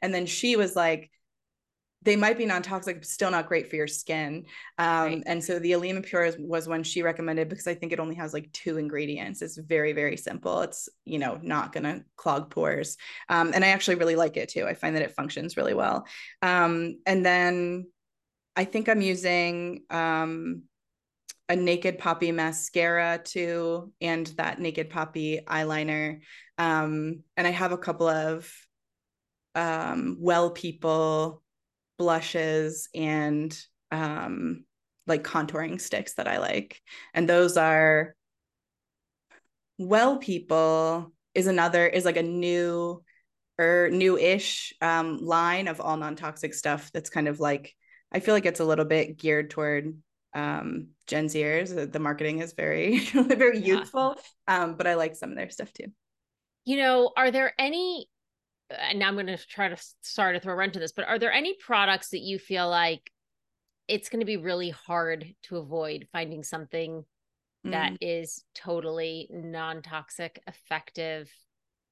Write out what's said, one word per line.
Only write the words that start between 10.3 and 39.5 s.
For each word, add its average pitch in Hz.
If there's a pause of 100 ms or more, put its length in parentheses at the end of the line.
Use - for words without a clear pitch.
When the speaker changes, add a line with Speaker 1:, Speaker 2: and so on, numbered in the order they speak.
Speaker 1:
It's, - (160)
you 156
know, 135
not 156
gonna 156 (140)
clog 156
pores. 151 (320)
Um, 165
and 190
I 196
actually 190
really 165
like 160
it -
too. -
I -
find 160
that 151
it -
functions -
really -
well. - (360)
Um, 170
and 190
then 180 (640)
I 190
think 220
I'm 214
using, 175
um, 165 (880)
a 175
Naked 180
Poppy 170
mascara 170
too, 170 (120)
and 165 (100)
that 160
Naked 160
Poppy 156
eyeliner. 156 (380)
Um, 156 (160)
and 180
I 175
have 180
a 180
couple 170
of, 160 (1040)
um, 160
Well 170
People 160 (540)
blushes 160
and, 151 (320)
um, 151 (400)
like, 156
contouring 160
sticks -
that -
I 92
like. - (320)
And 165
those 175
are, 156 (1600)